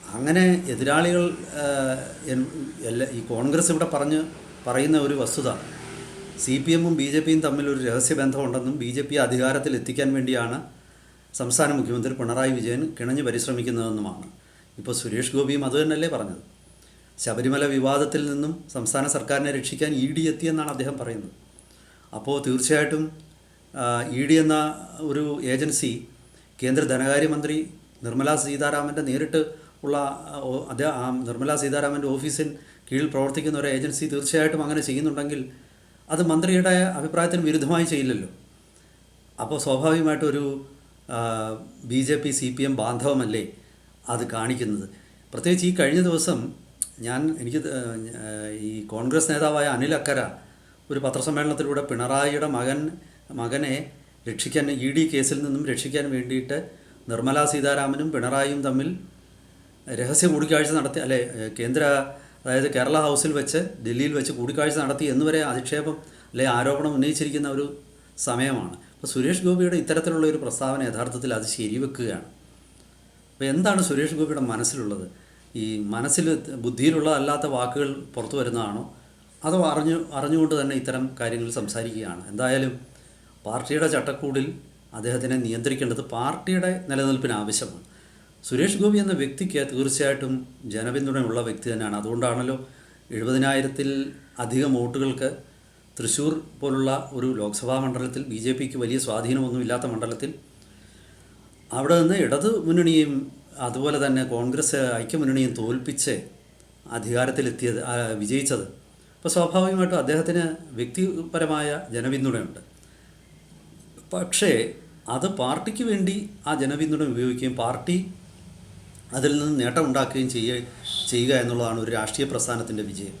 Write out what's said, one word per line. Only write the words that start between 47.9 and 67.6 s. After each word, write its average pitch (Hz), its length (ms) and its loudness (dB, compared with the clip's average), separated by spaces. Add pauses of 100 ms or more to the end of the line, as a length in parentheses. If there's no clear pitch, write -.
ആ, 107 340 -10 (100)
ഈ 107 260 -6
കോൺഗ്രസ് 127 460 2
നേതാവായ 151 340 2
അനിൽ 139 300 2
അക്കര 131 340 0 (600)
ഒരു 139 80 -2
പത്രസമ്മേളനത്തിലൂടെ 143 840 0
പിണറായിയുടെ 139 680 0
മകൻ, 143 440 -2 (400)
മകനെ 135 600 -2 (380)
രക്ഷിക്കാൻ, 143 420 0
ഇ 135 200 -2
ഡി 160 220 4
കേസിൽ 139 300 2
നിന്നും 143 220 -2
രക്ഷിക്കാൻ 135 460 -2
വേണ്ടിയിട്ട് 131 580 -4 (400)
നിർമ്മലാ 135 360 2
സീതാരാമനും 139 680 0
പിണറായിയും 139 520 0
തമ്മിൽ 139 340 0 (880)
രഹസ്യ 135 400 2
കൂടിക്കാഴ്ച 151 440 4
നടത്തി, 147 280 0
അല്ലെ, 131 180 0
ഏ, 113 320 -4 (100)
കേന്ദ്ര, 127 240 2 (600)
അതായത് 135 280 2
കേരള 131 260 4
ഹൗസിൽ 151 320 2
വെച്ച്, 143 260 0
ഡൽഹിയിൽ 139 560 -2
വെച്ച് 135 180 -2
കൂടിക്കാഴ്ച 147 460 0
നടത്തി 139 280 0
എന്നുവരെ 151 380 4
അധിക്ഷേപം, 147 540 -2 (340)
അല്ലെ, 127 140 2
ആരോപണം 139 480 2
ഉന്നയിച്ചിരിക്കുന്ന 147 560 0
ഒരു 143 280 -4 (400)